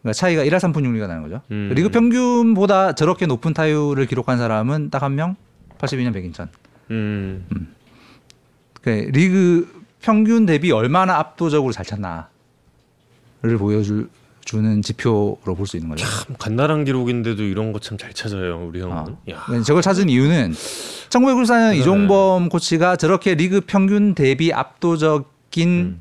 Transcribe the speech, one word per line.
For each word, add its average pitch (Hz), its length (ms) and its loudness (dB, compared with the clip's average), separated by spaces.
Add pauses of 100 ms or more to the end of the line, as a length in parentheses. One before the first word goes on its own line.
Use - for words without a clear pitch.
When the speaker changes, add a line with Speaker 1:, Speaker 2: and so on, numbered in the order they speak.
Speaker 1:
그러니까 110 100 -4
차이가 170 300 0
일 151 100 2
할 185 60 2
삼 175 140 0
푼 147 120 -2
육 123 100 0
리가 107 120 -4
나는 82 160 -8
거죠. 85 180 -12 (120)
Speaker 2:
음. 104 200 -4
Speaker 1:
리그 165 180 2
평균보다 226 1040 2
저렇게 175 300 0
높은 143 280 -2
타율을 147 520 0
기록한 123 320 -2
사람은 123 520 -2
딱 135 140 -2
한 139 100 -2
명, 170 220 -4 (420)
팔십이 131 240 -4
년 120 100 -2
백인천. 87 360 -10 (420)
Speaker 2:
음. 101 640 -6
Speaker 1:
음. 87 220 -8 (1080)
그 123 80 -2 (220)
리그 175 720 2 (160)
평균 220 440 4
대비 160 280 2
얼마나 156 460 2
압도적으로 151 540 -2
잘 - 120 -8
찼나를 90 420 -10 (1300)
보여줄, 104 520 0 (360)
주는 107 380 0
지표로 104 560 0 (180)
볼 98 100 -4
수 90 100 -10
있는 80 140 -8
거죠. 78 160 -8
Speaker 2:
참 107 320 -8
간단한 147 460 0
기록인데도 120 600 -2
이런 104 280 -2
거 104 60 -8
참 101 200 -10
잘 - 160 -16
찾아요, 90 520 -6
우리 87 140 -10
형은. 90 160 -6
Speaker 1:
어. 82 220 -10 (120)
Speaker 2:
야. 80 160 -16
Speaker 1:
근데 120 160 -2
저걸 147 200 2
찾은 190 260 0
이유는 131 460 2 (560)
천구백구십사 247 480 4
년 226 100 4
Speaker 2:
그러네. 185 120 2
Speaker 1:
이종범 190 680 4
코치가 175 480 2
저렇게 180 380 2
리그 180 260 2
평균 202 540 2
대비 139 380 2
압도적인 156 1160 -2
Speaker 2:
음. 175 320 -2